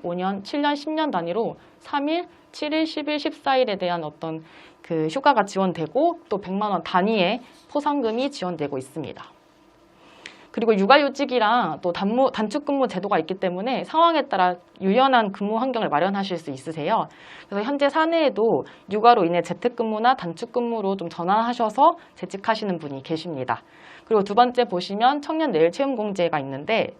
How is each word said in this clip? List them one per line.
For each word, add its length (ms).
오 100
년, 300
칠 180
년, 140
십 160
년 200
단위로 440
삼 320
일, 160
칠 220
일, 120
십 220
일, 120
십사 360
일에 220
대한 260
어떤 380
그 260
휴가가 380
지원되고, 840
또 120
백만 320
원 120
단위의 560
포상금이 600
지원되고 460
있습니다. 460
그리고 240
육아휴직이랑 1040
또 120
단무-, 380
단축근무 560
제도가 320
있기 160
때문에 480
상황에 400
따라 320
유연한 500
근무 260
환경을 320
마련하실 480
수 120
있으세요. 560
그래서 180
현재 220
사내에도 760
육아로 340
인해 160
재택근무나 760
단축근무로 840
좀 100
전환하셔서 840
재직하시는 640
분이 240
계십니다. 580
그리고 180
두 100
번째 320
보시면 560
청년 300
내일 180
채용 260
공제가 440
있는데, 480